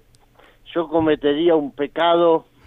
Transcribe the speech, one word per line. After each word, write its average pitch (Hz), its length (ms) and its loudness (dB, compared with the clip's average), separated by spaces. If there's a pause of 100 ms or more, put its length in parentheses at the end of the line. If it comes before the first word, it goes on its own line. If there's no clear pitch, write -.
(720)
yo 165 140 -6
cometería 156 680 0
un 147 160 -2
pecado, 165 760 0 (220)